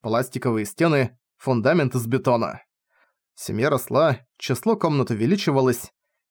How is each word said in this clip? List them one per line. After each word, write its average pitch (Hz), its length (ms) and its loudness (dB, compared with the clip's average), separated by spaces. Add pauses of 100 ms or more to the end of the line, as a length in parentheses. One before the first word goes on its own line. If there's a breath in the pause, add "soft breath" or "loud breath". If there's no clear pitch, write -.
Пластиковые 117 640 -2
стены, 147 520 0 (180)
фундамент 131 580 0
из 117 120 -2
бетона. 117 560 0 (720)
Семья 117 360 -4
росла, 139 500 0 (180)
число 208 380 -2
комнат 147 340 0
увеличивалось, 131 840 0 (380)